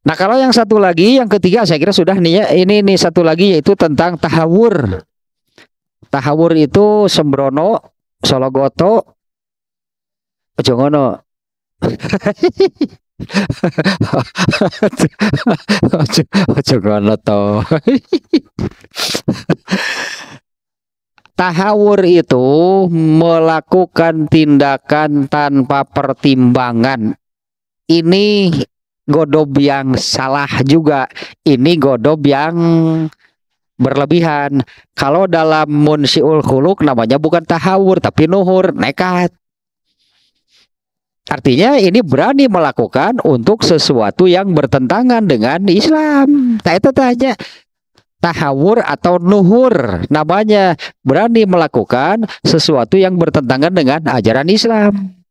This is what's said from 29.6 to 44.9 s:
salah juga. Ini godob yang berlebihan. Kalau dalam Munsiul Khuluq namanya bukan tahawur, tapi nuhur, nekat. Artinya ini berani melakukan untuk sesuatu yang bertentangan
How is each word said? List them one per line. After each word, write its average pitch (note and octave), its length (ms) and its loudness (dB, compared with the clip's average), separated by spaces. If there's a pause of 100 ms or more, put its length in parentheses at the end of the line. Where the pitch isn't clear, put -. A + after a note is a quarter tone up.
salah C3+ 640 -4
juga. C#3+ 480 0 (320)
Ini D3 340 2
godob C#3 460 0
yang C#3+ 320 0 (1200)
berlebihan. C#3+ 840 -2 (320)
Kalau D#3 320 0
dalam D#3+ 420 0
Munsiul D3+ 800 0
Khuluq D3 400 0
namanya B2 320 0
bukan D#3+ 240 0
tahawur, F#3 560 0
tapi - 320 0
nuhur, F#3 460 2
nekat. F3+ 580 -2 (2000)
Artinya D#3 480 2
ini G3 240 2
berani A3 480 2
melakukan D#3+ 720 -2
untuk D3+ 400 0
sesuatu C#3+ 640 0
yang F#3 240 2
bertentangan D#3+ 760 0